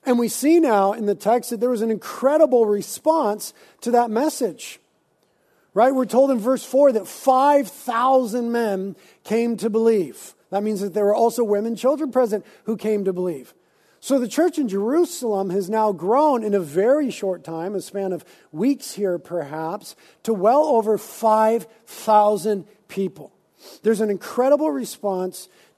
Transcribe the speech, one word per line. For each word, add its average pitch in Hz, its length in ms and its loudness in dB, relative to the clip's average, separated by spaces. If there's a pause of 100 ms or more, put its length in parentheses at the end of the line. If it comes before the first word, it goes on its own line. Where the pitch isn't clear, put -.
And 247 140 2
we 233 80 0
see 320 320 4
now 202 320 4
in 220 140 -6
the 202 100 0
text 233 340 0
that 233 80 -6
there 247 120 0
was 220 120 -2
an 226 80 -2
incredible 262 720 2
response 214 880 -2 (280)
to 240 100 -6
that 240 180 4
message. 233 720 -4 (960)
Right? 247 180 4
We're 262 120 0
told 262 260 2
in 247 80 2
verse 247 240 0
four 277 300 4
that 208 160 -2
five 277 580 2
thousand 240 880 0
men 196 420 -2 (300)
came 233 320 -2
to 190 120 -4
believe. 214 680 0 (140)
That 196 120 -2
means 208 180 -4
that 196 140 -6
there 208 120 2
were 208 80 4
also 233 280 2
women, 214 320 0
children 269 380 -2
present 214 340 0 (200)
who 220 100 -4
came 208 280 -2
to 185 80 0
believe. 175 400 -6 (460)
So 269 220 0
the 240 80 -4
church 320 320 0
in 254 80 -2
Jerusalem 208 840 -2
has 185 180 -4
now 214 220 2
grown 226 540 0
in 202 100 -2
a 196 60 2
very 214 500 0
short 180 320 -6
time, 165 320 -8
a 185 60 -4
span 196 320 -6
of 160 120 -8 (280)
weeks 240 400 -4
here 185 260 -2
perhaps, 160 800 -8 (260)
to 226 100 -4
well 220 340 4
over 220 320 2
five 220 680 0 (180)
thousand 208 840 2 (200)
people. - 460 -8 (500)
There's 214 180 2
an 214 80 0
incredible 269 640 -2
response 190 800 -8 (280)